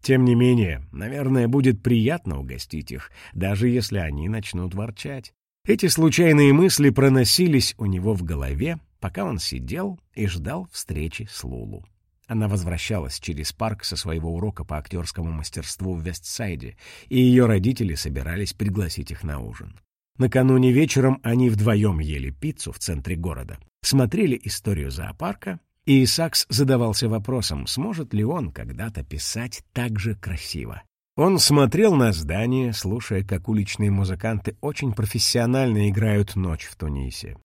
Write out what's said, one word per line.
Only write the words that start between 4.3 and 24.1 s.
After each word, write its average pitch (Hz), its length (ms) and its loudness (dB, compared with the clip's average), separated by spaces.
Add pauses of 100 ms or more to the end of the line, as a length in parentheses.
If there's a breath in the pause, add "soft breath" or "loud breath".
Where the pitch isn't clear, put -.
начнут 92 440 -6
ворчать. 113 600 -10 (320)
Эти 196 200 2
случайные 156 680 6
мысли 151 340 6
проносились 135 880 4
у - 100 -10
него 95 280 0
в 90 80 -4
голове, 80 580 -4 (200)
пока 95 240 -6
он 135 140 -4
сидел 160 600 -8 (140)
и 110 120 -4
ждал 101 460 -6
встречи 80 580 -8
с - 140 -14
Лулу. 57 400 -12 (420)
Она 110 220 -2
возвращалась 87 720 -4
через 76 320 -8
парк 110 320 -6
со 87 120 -8
своего 82 380 -6
урока 98 300 -6
по 76 140 -8
актерскому 82 520 -8
мастерству 82 640 -8
в 85 60 -6
Вестсайде, 82 800 -8 (320 loud breath)
и 127 100 4
ее 123 260 8
родители 104 500 2
собирались 78 580 -6
пригласить 95 560 -4
их - 140 -12
на 73 160 -6
ужин. 55 380 -14 (400)
Накануне 127 540 4
вечером 135 500 4
они 123 260 2
вдвоем 104 500 2
ели 73 320 -4
пиццу - 420 -10
в - 60 -16
центре 82 380 -6
города, 80 420 -8 (240)
смотрели 135 640 2